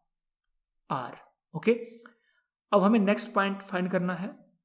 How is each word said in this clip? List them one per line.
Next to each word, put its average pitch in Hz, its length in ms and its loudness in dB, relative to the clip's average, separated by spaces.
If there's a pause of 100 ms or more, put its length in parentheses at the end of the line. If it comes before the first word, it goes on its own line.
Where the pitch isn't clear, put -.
(920)
आर, 131 260 -6 (380)
ओके। 220 240 2 (960)
अब 202 100 6
हमें 220 180 6
नेक्स्ट 202 340 0
पॉइंट 196 280 -2
फाइंड 180 280 -4
करना 180 260 -2
है 185 120 -8 (360)